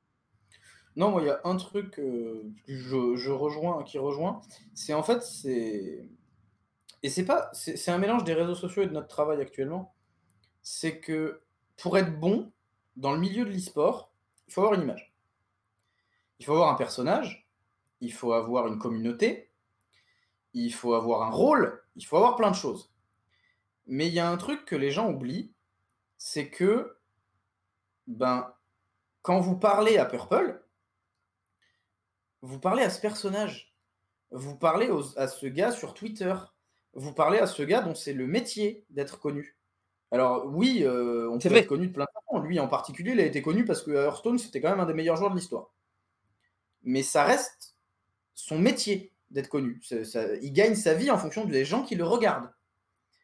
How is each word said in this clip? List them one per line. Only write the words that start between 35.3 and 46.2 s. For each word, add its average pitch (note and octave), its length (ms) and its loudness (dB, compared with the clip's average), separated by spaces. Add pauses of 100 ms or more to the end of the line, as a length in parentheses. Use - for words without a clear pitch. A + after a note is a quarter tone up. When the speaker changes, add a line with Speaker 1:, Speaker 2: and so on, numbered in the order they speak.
Speaker 1:
gars D#3 240 0
sur A3+ 240 -8
Twitter, G3+ 400 -4 (600)
vous C3+ 180 -8
parlez D#3+ 260 4
à G#3+ 80 6
ce D3+ 160 -6
gars F#3+ 200 2
dont E3+ 120 -4
c'est - 200 -8
le B2+ 120 -2
métier G#3+ 640 -2
d'être C#3+ 300 -6
connu. D3 360 -6 (540)
Alors B2+ 360 2
oui, G3 380 2
euh, A#2+ 460 0
on A#2+ 80 -2
Speaker 2:
C'est B2 100 0
Speaker 1:
peut F#3+ 80 6
Speaker 2:
vrai. A3+ 60 10
Speaker 1:
être - 60 -6
connu E3 200 0
de F#3 40 -8
plein C#3+ 120 -2
de - 60 -4
façons. - 320 -4
Lui E3 180 -2
en C3 80 0
particulier, D3 440 -4
il A#3+ 80 4
a E3 60 6
été C#3+ 160 -2
connu F3 220 2
parce - 180 0
que - 80 -8
Hearthstone, D3 480 0
c'était - 220 -6
quand D#3 100 2
même F#3+ 100 2
un F3 60 2
des D#3+ 80 0
meilleurs D#3+ 220 2
joueurs G3 140 0
de F#3 60 0
l'histoire. - 380 -6 (1080)